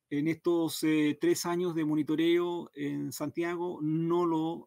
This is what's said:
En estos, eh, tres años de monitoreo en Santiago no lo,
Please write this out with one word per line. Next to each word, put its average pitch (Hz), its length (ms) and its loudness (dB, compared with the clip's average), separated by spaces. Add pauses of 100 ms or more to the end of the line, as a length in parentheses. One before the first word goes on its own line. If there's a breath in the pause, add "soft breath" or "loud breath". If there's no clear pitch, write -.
(100)
En 147 160 -2
estos, 165 560 0
eh, 151 360 2
tres 170 280 2
años 175 300 -2
de 160 80 0
monitoreo 160 880 0
en 143 380 -4
Santiago 170 680 -4
no 165 460 2
lo, 165 400 -2